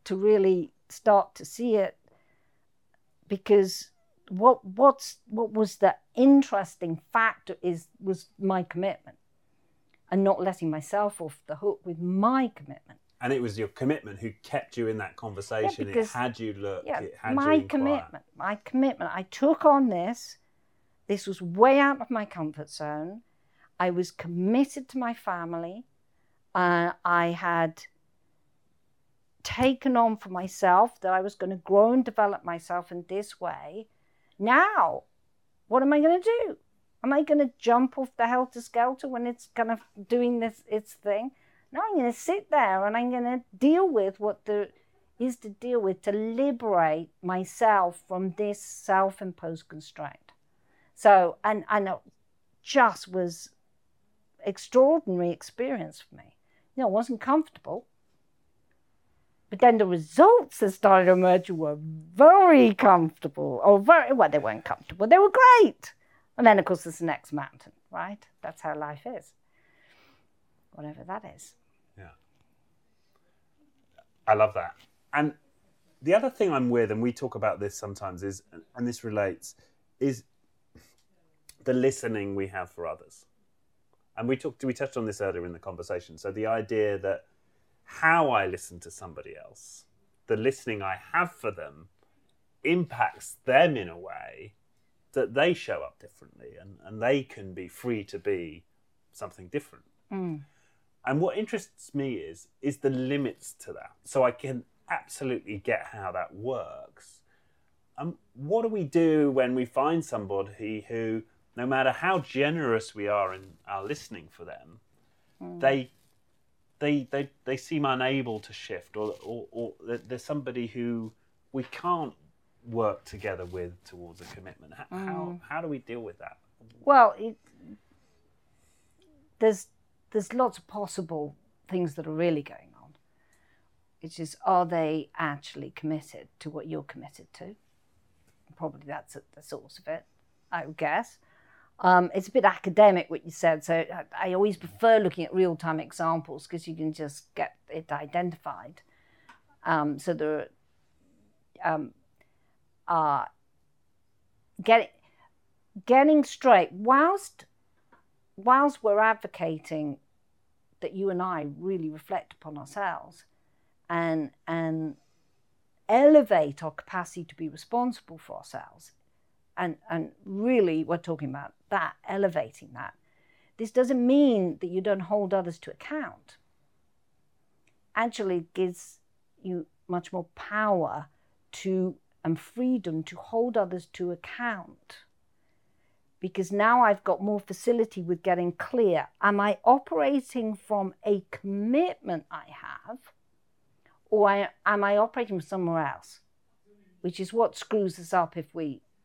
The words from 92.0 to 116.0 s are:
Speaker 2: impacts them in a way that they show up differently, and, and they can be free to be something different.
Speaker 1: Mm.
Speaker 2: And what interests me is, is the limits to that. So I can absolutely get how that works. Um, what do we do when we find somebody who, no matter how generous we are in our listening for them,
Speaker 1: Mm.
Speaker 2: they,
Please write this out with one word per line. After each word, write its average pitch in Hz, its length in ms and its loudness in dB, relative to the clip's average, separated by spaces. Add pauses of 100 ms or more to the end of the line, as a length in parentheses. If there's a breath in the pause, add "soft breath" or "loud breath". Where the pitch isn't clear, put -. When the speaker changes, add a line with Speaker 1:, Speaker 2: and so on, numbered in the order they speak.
Speaker 2:
impacts 147 840 -4
them 143 320 4
in 92 120 -8
a 85 80 -16
way 85 580 -18 (560)
that 117 220 -2
they 156 200 2
show 95 280 -8
up - 180 -16
differently, - 600 -20
and, 98 240 -20
and 107 180 -14
they 135 220 0
can 98 300 -18
be 92 140 -14
free 113 380 -6
to 98 140 -14
be 87 460 -6 (460)
something 92 360 -18
different. - 380 -12 (260)
Speaker 1:
Mm. 175 320 -8 (600)
Speaker 2:
And 139 160 0
what 185 160 -2
interests - 560 -10
me 135 220 -6
is, 82 320 -14 (140)
is 139 160 -6
the 139 120 -2
limits 131 720 -6
to - 140 -16
that. - 180 -20 (120)
So 135 200 0
I 123 80 2
can 127 320 -10 (260)
absolutely 127 720 -8
get - 320 -4
how 98 220 -10
that 87 200 -8
works. 90 840 -12 (800)
Um, 165 200 -10 (160)
what 170 300 -2
do 226 60 0
we 208 140 -4
do 156 480 2
when 127 240 2
we 127 100 -2
find 156 380 0
somebody 104 840 -8
who, 113 340 -4 (320)
no 120 100 -6
matter 131 280 2
how 180 260 -2
generous 139 760 -2
we 101 140 -8
are 101 260 -2
in 95 200 -18 (140)
our 98 180 -10
listening 104 440 -12
for - 140 -20
them, 82 360 -20 (600)
Speaker 1:
Mm. 175 200 -14
Speaker 2:
they, 135 300 0 (880)